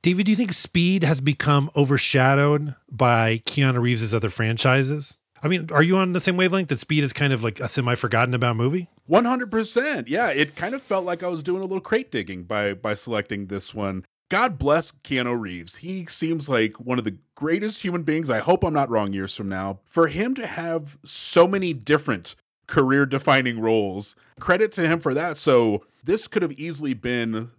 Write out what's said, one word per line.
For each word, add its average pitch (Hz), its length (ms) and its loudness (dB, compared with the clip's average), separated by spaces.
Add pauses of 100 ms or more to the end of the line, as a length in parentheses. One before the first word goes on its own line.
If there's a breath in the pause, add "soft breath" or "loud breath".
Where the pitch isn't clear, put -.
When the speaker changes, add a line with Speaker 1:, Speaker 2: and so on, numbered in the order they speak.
Speaker 1:
David, 185 260 0
do 220 40 4
you 202 60 4
think 214 160 0
Speed 175 500 2
has 147 160 2
become 143 560 0
overshadowed 143 1000 2 (140)
by 113 560 2
Keanu 131 360 0
Reeves' 113 320 0
other 110 160 0
franchises? 131 880 0 (260)
I 151 60 0
mean, 165 240 -2
are 151 100 6
you 180 140 4
on 185 160 0
the 180 80 0
same 180 160 0
wavelength 185 320 2
that 127 100 -2
Speed 151 240 0
is 131 80 0
kind 139 220 0
of 113 100 -2
like 113 160 -4
a 123 80 -4
semi-forgotten 123 680 0
about 120 220 0
movie? 147 320 -2 (200)
Speaker 2:
One 214 180 4
hundred 247 260 -2
percent. 220 560 -2
Yeah, 185 220 0
it 147 260 0
kind 202 180 -6
of 269 80 -8
felt 190 220 -2
like 175 180 -6
I 180 60 -6
was 165 160 -6
doing 180 180 -2
a 196 40 -6
little 185 160 -6
crate 254 300 -2
digging 95 320 -6
by, 104 300 -2
by 107 200 -4
selecting 104 540 -4
this 98 260 -8
one. 98 320 -6 (240)
God 202 300 0
bless 147 320 2
Keanu 123 480 -4
Reeves. 90 380 -10
He 180 280 -10
seems 160 420 -2
like 113 320 0
one 123 200 -4
of 113 40 -6
the 101 140 -6 (160)
greatest 196 480 -2
human 175 220 -4
beings. 151 260 -2
I 113 80 0
hope 175 260 2
I'm 160 120 0
not 139 160 0
wrong 104 200 0
years 98 240 -6
from 101 140 -8
now. 95 380 -6
For 165 200 2
him 208 280 -2
to 233 100 -8
have 165 580 -8
so - 440 4
many 190 260 0
different 127 640 -2 (320)
career-defining 135 920 2
roles, 104 560 0 (240 soft breath)
credit 208 340 2
to 170 140 0
him 165 120 2
for 139 160 -2
that. 160 240 -4
So 117 440 4 (200)
this 214 240 -2
could 190 160 -2
have 151 80 -2
easily 147 420 -6
been 117 640 -4